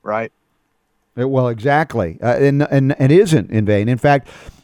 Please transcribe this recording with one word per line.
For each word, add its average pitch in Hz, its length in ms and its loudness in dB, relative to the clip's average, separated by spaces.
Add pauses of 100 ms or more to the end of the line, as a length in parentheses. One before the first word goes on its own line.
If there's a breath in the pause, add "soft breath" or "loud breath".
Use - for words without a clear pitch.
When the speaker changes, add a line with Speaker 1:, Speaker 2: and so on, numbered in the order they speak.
Speaker 1:
right? 110 280 -8 (840)
Speaker 2:
It, 127 120 -4
well, 127 200 0
exactly. 117 760 -4
Uh, 120 140 0
and, 139 240 2 (100)
and, 135 260 2
and 135 140 2
it 170 80 6
isn't 160 320 2
in 107 140 0
vain. 104 240 0
In 123 80 -2
fact, 143 320 0 (340 loud breath)